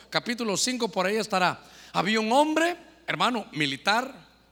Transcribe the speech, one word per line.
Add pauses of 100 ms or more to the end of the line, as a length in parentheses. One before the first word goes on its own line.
(120)
capítulo
cinco
por
ahí
estará. (300)
Había
un
hombre, (300)
hermano,
militar, (220)